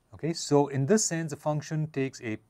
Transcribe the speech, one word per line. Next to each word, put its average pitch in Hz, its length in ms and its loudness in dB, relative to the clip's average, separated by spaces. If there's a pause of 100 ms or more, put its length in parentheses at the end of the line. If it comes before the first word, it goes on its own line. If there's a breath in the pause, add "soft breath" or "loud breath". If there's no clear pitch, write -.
(140)
Okay, 156 180 -4
so 143 360 2
in 135 180 0
this 214 180 4
sense, 165 280 -4
a 135 40 -12
function 151 540 -2
takes 135 320 -4
a 110 140 -4 (120)